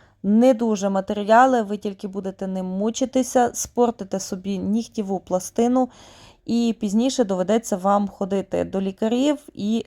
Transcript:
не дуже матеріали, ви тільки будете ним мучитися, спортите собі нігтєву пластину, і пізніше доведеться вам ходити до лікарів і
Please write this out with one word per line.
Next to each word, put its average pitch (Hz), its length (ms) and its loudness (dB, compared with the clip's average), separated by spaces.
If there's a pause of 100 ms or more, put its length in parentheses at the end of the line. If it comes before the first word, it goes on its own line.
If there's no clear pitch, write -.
(240)
не 226 300 6
дуже 214 360 -2
матеріали, 214 720 4
ви 208 160 -6
тільки 202 300 -8
будете 190 400 -8
ним 190 180 -6
мучитися, 240 880 0
спортите 226 680 -2
собі 190 380 -6
нігтєву 196 600 -4
пластину, 240 680 0 (560)
і 233 340 0
пізніше 226 440 0
доведеться 196 540 0
вам 202 300 2
ходити 190 560 -4
до 180 180 -4
лікарів 233 560 0 (160)
і 214 340 -2